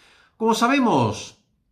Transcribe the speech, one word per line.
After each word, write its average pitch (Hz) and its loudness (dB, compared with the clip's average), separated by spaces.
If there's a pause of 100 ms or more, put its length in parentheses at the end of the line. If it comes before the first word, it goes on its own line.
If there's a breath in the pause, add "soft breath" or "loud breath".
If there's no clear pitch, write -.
(360 soft breath)
Como 220 0
sabemos, 220 0 (300)